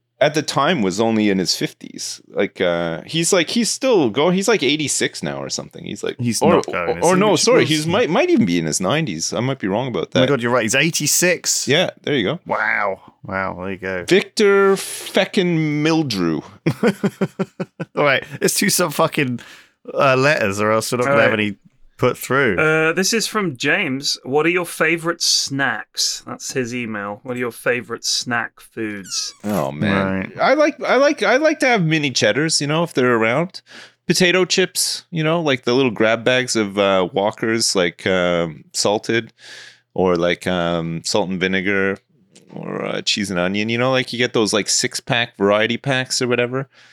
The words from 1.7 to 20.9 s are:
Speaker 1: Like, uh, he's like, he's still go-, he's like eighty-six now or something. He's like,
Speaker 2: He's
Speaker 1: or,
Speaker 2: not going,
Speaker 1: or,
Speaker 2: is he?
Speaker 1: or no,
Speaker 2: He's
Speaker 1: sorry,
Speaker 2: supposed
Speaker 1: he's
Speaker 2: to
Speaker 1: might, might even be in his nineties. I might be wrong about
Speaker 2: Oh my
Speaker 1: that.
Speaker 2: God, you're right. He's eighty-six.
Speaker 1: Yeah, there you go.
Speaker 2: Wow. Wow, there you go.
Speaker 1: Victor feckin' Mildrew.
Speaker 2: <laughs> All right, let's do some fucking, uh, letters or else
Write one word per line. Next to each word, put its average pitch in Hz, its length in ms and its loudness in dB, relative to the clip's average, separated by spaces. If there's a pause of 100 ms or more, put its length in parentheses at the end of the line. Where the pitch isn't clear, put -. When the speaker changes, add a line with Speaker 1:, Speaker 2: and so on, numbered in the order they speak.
Speaker 1:
Like, - 300 -2
uh, 85 460 0
he's 165 260 -2
like, 180 200 2
he's 233 180 0
still 202 400 2
go-, 147 220 2
he's 190 160 0
like 214 160 2
eighty-six 135 580 -2
now 71 180 -6
or 67 80 -8
something. - 380 -10
He's - 180 -10
like, - 160 -4
Speaker 2:
He's 120 220 -2
Speaker 1:
or, 147 140 4
Speaker 2:
not - 100 2
going, - 100 -6
Speaker 1:
or, 87 140 -2
Speaker 2:
is - 60 -2 (100)
he? 175 60 6
Speaker 1:
or 185 40 4
no, 208 160 4
Speaker 2:
He's 160 120 2
Speaker 1:
sorry, 240 220 6
Speaker 2:
supposed 127 40 0
Speaker 1:
he's 156 140 0
Speaker 2:
to 160 80 -2
Speaker 1:
might, 202 180 2
might 294 220 2
even 208 160 4
be 87 100 2
in 82 80 0
his 78 160 -2
nineties. 98 500 -2
I 95 100 -2
might 131 180 -2
be 107 80 -4
wrong 110 220 -2
about 85 160 -4 (100)
Speaker 2:
Oh - 0 -
my 90 60 2
Speaker 1:
that. - 80 2
Speaker 2:
God, 139 120 0
you're 120 100 0
right. 120 120 2
He's 110 100 0
eighty-six. 156 920 0
Speaker 1:
Yeah, 147 240 2 (100)
there 147 140 -2
you 120 80 2
go. 131 240 -2
Speaker 2:
Wow. 104 640 -2 (100)
Wow, 95 380 -4
there 95 120 -6
you 90 40 -8
go. 92 300 -6
Speaker 1:
Victor 196 640 2
feckin' 170 1120 -2
Mildrew. 110 600 0 (220)
Speaker 2:
<laughs> - 160 -2 (1120)
All 151 80 2
right, 135 200 2 (180)
let's - 160 0
do - 120 0
some 175 220 0
fucking, 143 480 0 (540)
uh, 139 220 4
letters 120 440 2
or 107 120 2
else 110 200 0